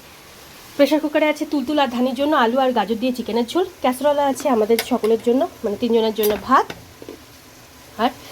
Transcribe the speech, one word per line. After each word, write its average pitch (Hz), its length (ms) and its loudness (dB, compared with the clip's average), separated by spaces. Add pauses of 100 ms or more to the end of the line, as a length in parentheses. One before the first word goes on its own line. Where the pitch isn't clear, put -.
(760)
প্রেশার 285 260 4
কুকারে 311 300 0
আছে 302 200 -4
তুলতুল 294 260 -2
আর 269 180 2
ধানির 247 240 -2
জন্য 294 120 0 (120)
আলু 233 200 2
আর 254 140 2
গাজর 208 240 -2
দিয়ে 254 140 0
চিকেনের 233 360 -2
ঝোল, 359 140 0 (160)
ক্যাসেরোলা 277 500 2
আছে - 140 -4 (100)
আমাদের 220 220 2 (120)
সকলের 226 360 0
জন্য, 247 160 2 (200)
মানে 202 200 -2
তিনজনের 226 360 2
জন্য 208 140 2 (140)
ভাত, 277 200 4 (1300)
আর 240 120 0 (220)